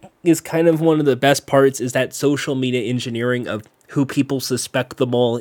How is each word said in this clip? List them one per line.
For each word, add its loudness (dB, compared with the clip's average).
is 4
kind 0
of 4
one 2
of -2
the 2
best 2
parts, 4
is -4
that -2
social -2
media -2
engineering -4
of -6
who 0
people -2
suspect -4
the 0
mole 2